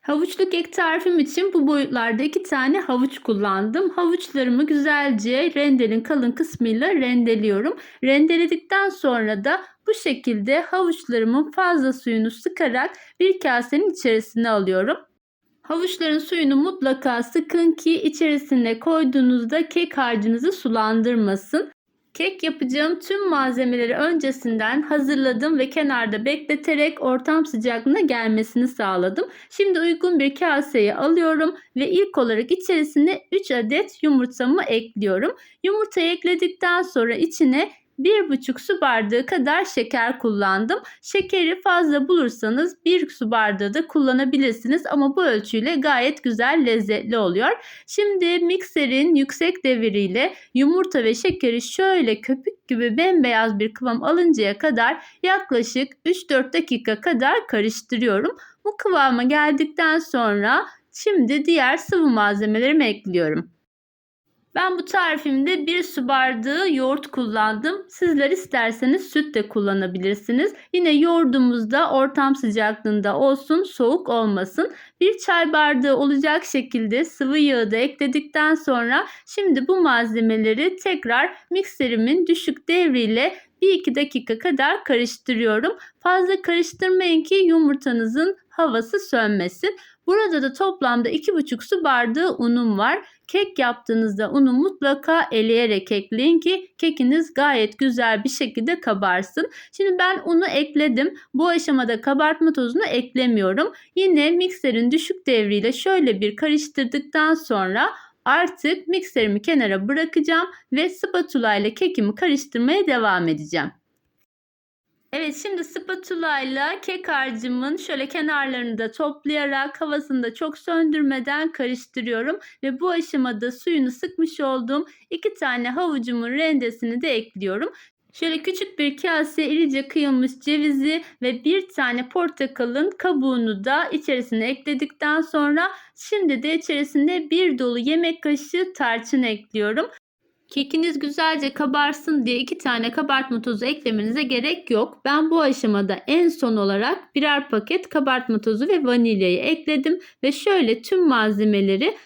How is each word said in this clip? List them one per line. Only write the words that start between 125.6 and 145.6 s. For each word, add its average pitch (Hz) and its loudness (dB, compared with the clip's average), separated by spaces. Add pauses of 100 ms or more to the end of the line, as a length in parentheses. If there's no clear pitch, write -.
havucumun 247 -4
rendesini 247 -2
de 320 -2
ekliyorum. 220 -4 (400)
Şöyle 320 -4
küçük 381 -6
bir 285 -2
kaseye 311 -2
irice 277 0
kıyılmış 262 0
cevizi 294 0 (200)
ve 247 -4
bir 370 0
tane 247 -4
portakalın 277 -2
kabuğunu 254 0
da 277 0
içerisine 247 -2
ekledikten 294 -4
sonra 302 0 (340)
şimdi 311 -2
de 311 -2
içerisine 302 -2
bir 320 2
dolu 247 -2
yemek 330 0
kaşığı 349 -2
tarçın 233 -2
ekliyorum. 214 -2 (640)
Kekiniz 294 -2
güzelce 294 -2
kabarsın 294 0
diye 247 0
iki 240 -6
tane 240 -2
kabartma 269 -2
tozu 233 -4
eklemenize 240 -2
gerek 262 -4
yok. 233 0
Ben 311 2
bu 330 4
aşamada 208 0